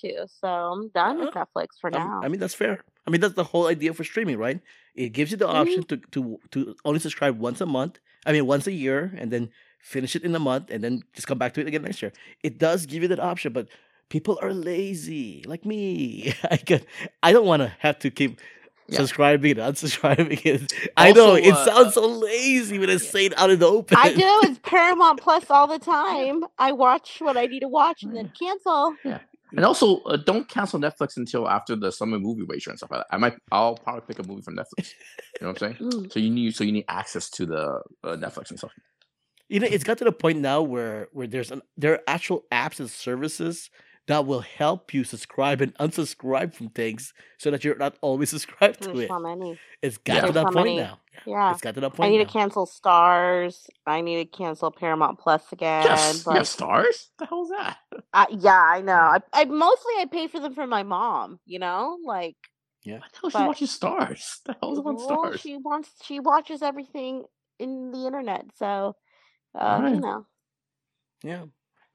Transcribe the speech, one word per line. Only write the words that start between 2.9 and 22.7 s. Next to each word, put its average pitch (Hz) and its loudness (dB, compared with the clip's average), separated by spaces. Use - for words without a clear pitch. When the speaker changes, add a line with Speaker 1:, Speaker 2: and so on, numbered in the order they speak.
Speaker 2:
I - -6
mean, 170 2
that's 190 0
the 180 -2
whole 170 0
idea 160 -2
for 160 -10
streaming, 170 -4
right? 127 -4
It 123 -6
gives 143 -2
you 214 -8
the 190 0
Speaker 1:
Mm-hmm. 165 0
Speaker 2:
option 170 2
to, - -8
to, 120 -8
to 123 -6
only 151 -2
subscribe 143 -2
once 120 -6
a 185 -6
month. 143 -4
I 151 2
mean, 147 2
once 143 0
a 196 -4
year, 147 -4
and 120 -10
then 117 -4
finish 131 -8
it 165 -8
in 175 -2
a 165 -2
month, 135 -2
and 110 -8
then 120 -4
just - -14
come 131 -4
back 123 -4
to 151 -4
it 147 -4
again 151 -4
next 196 -10
year. 101 -8
It 143 -6
does 165 0
give 156 -8
you 180 2
that 180 -2
option, 175 -4
but 120 -6
people 160 -4
are 196 -4
lazy, 160 -8
like 160 -12
me. 156 -6
<laughs> 170 -4
I 160 2
could, - 0
I 175 8
don't 226 8
wanna 143 2
have 151 0
to 135 -2
keep 127 -2
Speaker 3:
Yeah. - -2
Speaker 2:
subscribing 143 4
and - -4
unsubscribing. 143 0
<laughs> - -10
I 175 12
know, 220 12
Speaker 3:
Also, 175 8
Speaker 2:
it 190 12
Speaker 3:
uh, 139 2
Speaker 2:
sounds 220 8
so 220 4
lazy 233 0